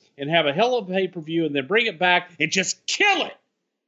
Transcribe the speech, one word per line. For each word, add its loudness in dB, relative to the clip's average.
and -6
have 4
a 2
hell 0
of -6
a -8
pay-per-view -2
and -2
then -2
bring 0
it -6
back 2
and 0
just -4
kill 2
it. -14